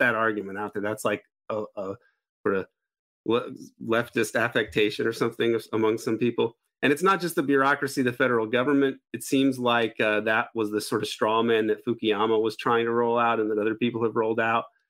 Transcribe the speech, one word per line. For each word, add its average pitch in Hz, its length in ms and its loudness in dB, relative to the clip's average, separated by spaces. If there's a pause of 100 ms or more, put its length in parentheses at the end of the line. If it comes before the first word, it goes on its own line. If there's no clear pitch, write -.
that 120 160 2
argument 104 420 -2
out 104 160 -8
there. 101 80 -4
That's, 107 220 -4
like, 104 180 -2 (260)
a, 110 140 -4 (140)
a 98 180 -8 (500)
sort 98 120 2
of 92 100 -2 (580)
le-, - 280 -2 (340)
leftist 117 480 0
affectation 113 720 0
or 113 60 0
something 117 480 0 (120)
among 110 260 2
some 113 200 -4
people. 117 380 0 (260)
And 135 100 4
it's 147 120 -2
not 190 160 2
just 170 160 -6
the 156 80 0
bureaucracy, 135 580 0
the 123 100 0
federal 123 340 0
government. 135 500 2 (160)
It - 100 -8
seems 135 380 0
like, 117 400 0
uh, 107 220 2
that 110 340 0
was 107 160 -2
the 104 80 0
sort 110 220 -2
of - 60 -4
straw 113 360 0
man 110 240 2
that 107 180 -2
Fukuyama 110 560 2
was 110 140 -2
trying 117 300 2
to 117 40 0
roll 117 260 0
out 117 220 2
and 107 140 0
that 107 60 0
other 107 180 0
people 117 260 -2
have 110 140 0
rolled 113 240 0
out 113 240 0 (260)